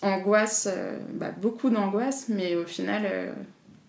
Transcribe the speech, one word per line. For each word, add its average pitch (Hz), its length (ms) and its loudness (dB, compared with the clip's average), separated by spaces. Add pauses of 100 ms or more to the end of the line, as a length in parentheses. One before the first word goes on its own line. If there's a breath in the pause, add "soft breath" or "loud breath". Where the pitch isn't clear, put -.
angoisse, 202 720 4
euh, 180 260 -4 (160)
bah, - 260 -4
beaucoup 233 300 0
d'angoisse, 220 600 0
mais 180 260 0
au 170 100 0
final, 202 400 -2
euh, 185 260 -4 (580)